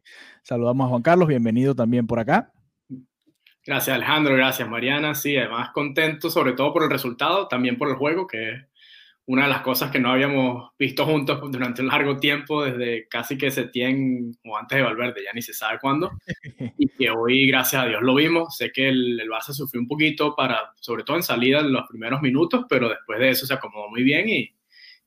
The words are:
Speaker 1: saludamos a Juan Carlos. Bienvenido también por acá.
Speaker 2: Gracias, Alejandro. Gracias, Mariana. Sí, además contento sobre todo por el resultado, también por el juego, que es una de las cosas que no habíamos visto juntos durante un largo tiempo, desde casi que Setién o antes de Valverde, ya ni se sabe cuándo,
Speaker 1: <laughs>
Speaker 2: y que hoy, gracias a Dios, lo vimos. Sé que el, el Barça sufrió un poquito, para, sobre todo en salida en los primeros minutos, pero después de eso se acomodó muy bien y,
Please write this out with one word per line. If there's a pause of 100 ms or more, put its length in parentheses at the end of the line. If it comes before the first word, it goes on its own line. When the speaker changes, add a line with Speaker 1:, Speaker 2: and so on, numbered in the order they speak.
(420)
Speaker 1:
saludamos
a
Juan
Carlos.
Bienvenido
también
por
acá. (1160)
Speaker 2:
Gracias,
Alejandro.
Gracias,
Mariana.
Sí,
además
contento
sobre
todo
por
el
resultado,
también
por
el
juego,
que
es (680)
una
de
las
cosas
que
no
habíamos
visto
juntos (100)
durante
un
largo
tiempo,
desde
casi
que
Setién
o
antes
de
Valverde,
ya
ni
se
sabe
cuándo, (140)
Speaker 1:
<laughs>
Speaker 2:
y
que
hoy,
gracias
a
Dios,
lo
vimos.
Sé
que
el,
el
Barça
sufrió
un
poquito,
para,
sobre
todo
en
salida
en
los
primeros
minutos,
pero
después
de
eso
se
acomodó
muy
bien
y, (520)